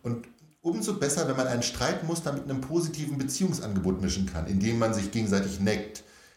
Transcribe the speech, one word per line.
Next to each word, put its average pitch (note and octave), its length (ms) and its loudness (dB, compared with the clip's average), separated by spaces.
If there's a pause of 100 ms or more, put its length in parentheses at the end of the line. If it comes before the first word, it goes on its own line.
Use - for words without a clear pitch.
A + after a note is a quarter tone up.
Und A#2 260 -4 (340)
umso G#3+ 360 0
besser, C#3+ 300 2
wenn C3 100 0
man B2+ 100 2
ein A#2+ 140 0
Streitmuster D#3 720 0
mit C3+ 120 -4
einem C3 160 -2
positiven D3 580 -2
Beziehungsangebot G#2+ 840 0
mischen F#2+ 240 0
kann, D#2+ 220 -2
indem G#2 320 2
man A2 160 4
sich G2 160 -2
gegenseitig G2 480 0
neckt, G2+ 440 0 (340)